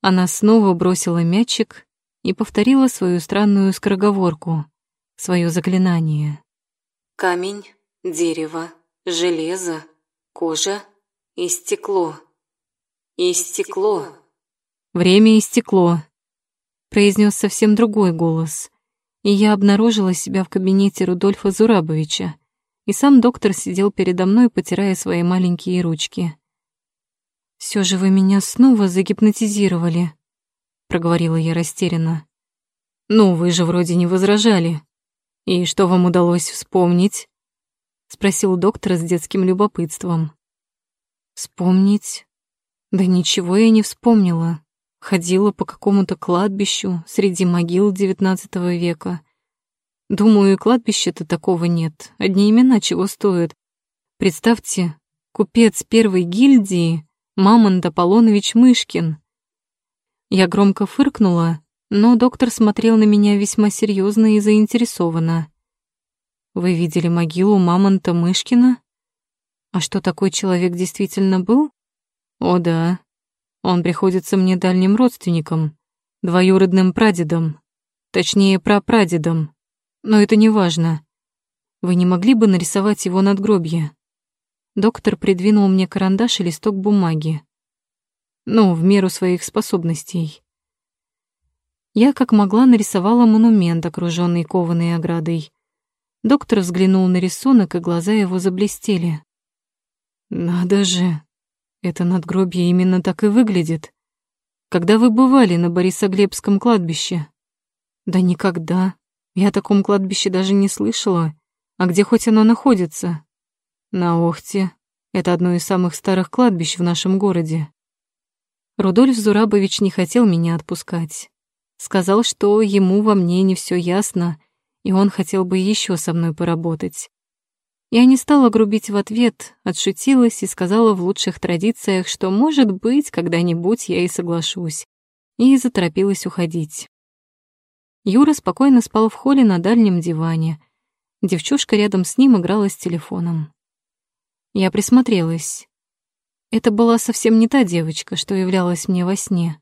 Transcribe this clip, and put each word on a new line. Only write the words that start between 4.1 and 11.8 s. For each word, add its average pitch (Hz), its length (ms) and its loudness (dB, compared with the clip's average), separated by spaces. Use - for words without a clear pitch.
свое 175 320 -2
заклинание. 165 920 -2
«Камень, 190 480 -6
дерево, 165 680 -6
железо, 170 800 -6
кожа 175 500 -6
и 175 140 -8
стекло. 185 680 -6